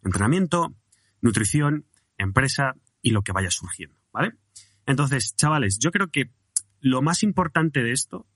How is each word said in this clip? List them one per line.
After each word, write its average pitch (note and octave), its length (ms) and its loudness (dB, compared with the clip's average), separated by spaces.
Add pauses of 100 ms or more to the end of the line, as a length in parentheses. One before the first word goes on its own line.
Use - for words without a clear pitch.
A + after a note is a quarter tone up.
Entrenamiento, D3 720 0 (460)
nutrición, C#3+ 680 2 (320)
empresa C3 560 0 (280)
y A#2+ 80 2
lo G#2+ 120 2
que G#2 100 -4
vaya F#2+ 180 0
surgiendo, - 460 -10 (160)
¿vale? C3 200 -2 (540)
Entonces, C#3 500 0
chavales, C3+ 440 0
yo D#3 100 2
creo F#3+ 200 0
que C3+ 200 -4 (500)
lo C3 220 2
más E3 200 2
importante E3 600 0
de A#2 100 0
esto - 440 -6